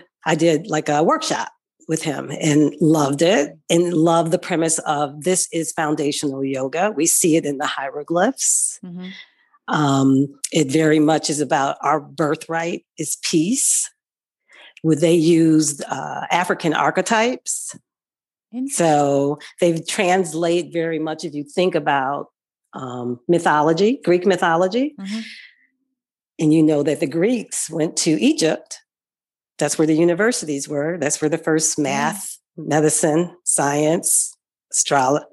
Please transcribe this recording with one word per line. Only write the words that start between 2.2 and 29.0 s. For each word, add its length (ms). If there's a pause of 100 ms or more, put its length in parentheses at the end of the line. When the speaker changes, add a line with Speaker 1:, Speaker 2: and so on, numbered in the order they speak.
Speaker 1:
and 400
loved 420
it 360 (120)
and 240
loved 360
the 80
premise 420
of 440
this 280
is 200
foundational 720
yoga. 500
We 120
see 300
it 100
in 120
the 80
hieroglyphs. 1160
Speaker 2:
Mm-hmm. 240 (600)
Speaker 1:
Um, 600 (240)
it 180
very 280
much 300
is 120
about 420
our 180
birthright 840 (140)
is 240
peace. 680 (920)
Would 180
they 140
use, 680
uh, 480
African 420
archetypes? 1040 (760)
Speaker 2:
Interesting. 240 (100)
Speaker 1:
So 520 (220)
they 200
translate 920
very 260
much 260
if 100
you 100
think 300
about, 520 (480)
um, 440 (100)
mythology, 760
Greek 220
mythology. 720
Speaker 2:
Mm-hmm. 200 (1200)
Speaker 1:
And 140
you 80
know 200
that 180
the 60
Greeks 640
went 300
to 140
Egypt. 680 (800)